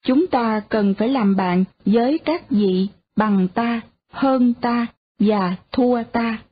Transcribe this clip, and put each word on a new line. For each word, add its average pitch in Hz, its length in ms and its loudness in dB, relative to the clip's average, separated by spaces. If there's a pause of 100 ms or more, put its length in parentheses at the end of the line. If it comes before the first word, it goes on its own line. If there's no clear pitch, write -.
chúng 285 240 2
ta 226 320 -2 (100)
cần 202 240 0
phải 214 160 -2
làm 214 260 0
bạn 185 280 0 (220)
với 233 320 2
các - 320 -6
vị 196 380 0 (280)
bằng 202 380 2
ta, 233 280 -2 (280)
hơn 254 440 2
ta 240 340 -2 (320)
và 202 360 0 (160)
thua 247 320 0
ta. 233 480 -4